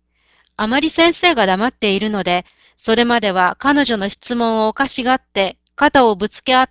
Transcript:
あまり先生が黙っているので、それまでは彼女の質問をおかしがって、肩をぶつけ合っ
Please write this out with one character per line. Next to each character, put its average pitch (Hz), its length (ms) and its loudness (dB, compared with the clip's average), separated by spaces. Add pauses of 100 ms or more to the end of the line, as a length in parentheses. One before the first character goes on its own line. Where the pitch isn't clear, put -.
(560)
あ 214 100 -4
ま 254 140 0
り 311 100 -2
先 330 240 2
生 349 200 2
が 220 120 2
黙 190 220 0
っ - 40 -4
て 208 200 -2
い 196 80 0
る 214 100 -4
の 196 140 -4
で、 175 200 -2 (320)
そ - 180 -2
れ 240 100 2
ま 240 160 0
で 202 100 0
は 180 280 0
彼 285 260 2
女 240 120 -2
の 196 120 -6
質 - 260 -6
問 226 320 0
を - 20 0
お 214 60 -2
か 269 140 -4
し - 160 -6
が 247 100 0
っ - 80 -4
て、 190 340 -4 (180)
肩 285 320 2
を 214 100 2
ぶ 202 120 -4
つ - 140 -14
け 254 140 2
合 254 80 4
っ - 60 -6